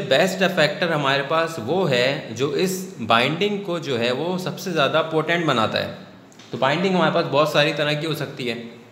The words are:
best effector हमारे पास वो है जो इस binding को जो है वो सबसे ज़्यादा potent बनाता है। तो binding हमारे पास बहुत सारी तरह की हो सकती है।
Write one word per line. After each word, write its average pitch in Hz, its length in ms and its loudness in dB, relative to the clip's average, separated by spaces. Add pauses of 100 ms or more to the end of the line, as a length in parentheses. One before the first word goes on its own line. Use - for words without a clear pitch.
best 170 360 2
effector 165 480 2
हमारे 139 380 0
पास 160 300 0
वो 160 260 0
है 127 500 0
जो 131 200 -2
इस 185 240 0 (220)
binding 147 640 2
को 170 140 -4
जो 139 180 -4
है 120 160 0
वो 170 240 -2
सबसे 185 340 -8
ज़्यादा 151 300 2 (100)
potent 165 340 0
बनाता 113 340 2
है। - 240 -6 (480)
तो 123 60 -6
binding 165 380 2
हमारे 160 180 4
पास 165 120 2
बहुत 147 280 2
सारी 151 200 4
तरह 151 200 0
की 151 140 -4
हो 151 60 -2
सकती 131 340 -8
है। 117 160 -4 (280)